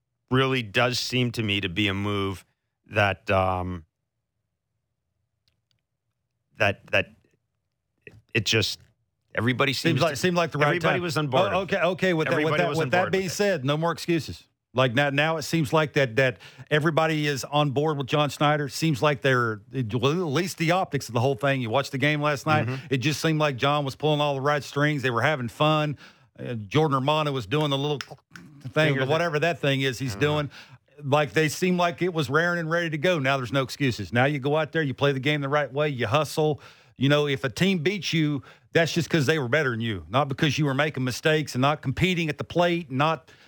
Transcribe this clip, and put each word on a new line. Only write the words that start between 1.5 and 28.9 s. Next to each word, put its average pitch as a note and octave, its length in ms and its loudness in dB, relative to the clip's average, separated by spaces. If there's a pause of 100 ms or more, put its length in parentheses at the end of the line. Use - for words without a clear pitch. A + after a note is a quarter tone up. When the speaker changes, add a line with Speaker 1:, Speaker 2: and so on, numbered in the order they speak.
Speaker 1:
to G2 80 -2
be G2+ 180 0
a F#2+ 60 0
move G2 500 -2 (460)
that, G2+ 400 0
um, F#2 540 0 (2750)
that, G2+ 320 0
that G2 220 0 (1200)
it A#2 100 0
just, - 340 0 (560)
everybody B2+ 380 0
Speaker 2:
Seems - 80 -6 (140)
Speaker 1:
seems C3 80 0
Speaker 2:
like, E3 100 2
Speaker 1:
to, C3 40 -8
Speaker 2:
seemed F3+ 200 0
like E3+ 160 2
the D3 60 -4
right D3 100 4
Speaker 1:
everybody D3+ 280 0
Speaker 2:
time. A#2 60 -4
Speaker 1:
was B2 140 -4
on D3+ 120 0
board. F3 240 2
Speaker 2:
Oh, F#3 80 0
okay, G3 200 -2
okay. F#3 340 0
With D#3 140 0
that, C3 80 0
with D#3 80 0
Speaker 1:
Everybody D#3 180 0
Speaker 2:
that, E3+ 60 0
Speaker 1:
was C#3+ 100 -2
Speaker 2:
with - 80 0
Speaker 1:
on B2 40 -6
Speaker 2:
that F3+ 140 2
Speaker 1:
board E3 80 -4
Speaker 2:
being F#3+ 120 0
Speaker 1:
with F3 80 -6
it. - 40 -10
Speaker 2:
said, F#3+ 280 0
no D3 120 0
more E3 160 0
excuses. D3+ 520 -4 (280)
Like, B2 220 2
now, C#3+ 160 2
now D3+ 280 2
it C#3+ 40 -6
seems D#3+ 300 0
like D#3 220 2
that, C3 220 2
that C3 220 2 (320)
everybody D#3 560 2
is C#3+ 180 -2
on D3 260 2
board D3 280 0
with C3 80 -6
John D3 240 0
Schneider. D3 380 0
Seems D#3 340 -2
like D3 200 2
they're, A#2+ 400 2 (120)
at A#2+ 200 -4
least D#3 640 0
the E3 140 0
optics F3+ 360 -2
of A2 60 -6
the A#2+ 60 0
whole C3+ 140 2
thing. C3+ 260 0
You A2 100 -4
watched C3+ 200 0
the C#3 80 -6
game D3 240 0
last D3 240 -2
night. D3+ 220 2
Speaker 1:
Mm-hmm. C3 220 -6
Speaker 2:
It C3+ 80 0
just C#3+ 220 -2
seemed D#3+ 200 0
like D3 160 0
John C#3+ 280 0
was C3+ 120 -6
pulling D3+ 240 0
all D3 140 0
the C3+ 60 -4
right D3 220 2
strings. D3 400 0
They C3 80 0
were A#2 120 0
having C3+ 260 0
fun. D3+ 480 0 (420)
Uh, B2+ 160 -8
Jordan C3+ 400 0
Romano D3 380 0
was B2+ 140 -6
doing D3+ 240 0
the C#3 80 0
little D3 200 -2
thing, - 720 -18
Speaker 1:
Finger C#3+ 280 2